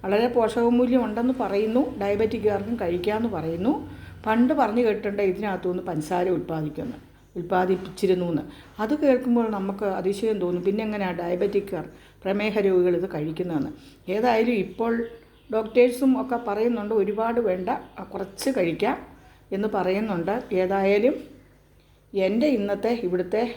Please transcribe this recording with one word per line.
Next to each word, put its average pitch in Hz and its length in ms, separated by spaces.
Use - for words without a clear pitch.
വളരെ 208 240
പോഷകമൂല്യം 240 680
ഉണ്ടെന്ന് 240 360
പറയുന്നു, 220 380
ഡയബറ്റിക്കുകാർക്കും 208 800
കഴിക്കാമെന്ന് 208 560
പറയുന്നു. 170 340
പണ്ട് 233 340
പറഞ്ഞു 233 280
കേട്ടിട്ടുണ്ട് 202 340
ഇതിനകത്തുനിന്ന് 185 580
പഞ്ചസാര 175 360
ഉൽപ്പാദിക്കുമെന്ന്, 156 640
ഉൽപ്പാദിപ്പിച്ചിരുന്നു 180 960
എന്ന്. 151 120
അത് 220 100
കേൾക്കുമ്പോൾ 247 440
നമുക്ക് 196 280
അതിശയം 202 440
തോന്നും. 175 240
പിന്നെ 208 200
എങ്ങനെയാണ് 196 340
ഡയബറ്റിക്കുകാർ, 185 640
പ്രമേഹ 202 300
രോഗികൾ 180 320
ഇത് 185 160
കഴിക്കുന്നതെന്ന്? 160 560
ഏതായാലും 233 400
ഇപ്പോൾ 226 280
ഡോക്ടേഴ്സും 247 680
ഒക്കെ 240 160
പറയുന്നുണ്ട് 214 540
ഒരുപാട് 220 380
വേണ്ട, 185 200
കുറച്ച് - 440
കഴിക്കാം 190 380
എന്ന് 208 200
പറയുന്നുണ്ട്. 185 600
ഏതായാലും 196 540
എൻ്റെ 196 340
ഇന്നത്തെ 202 340
ഇവിടുത്തെ 180 380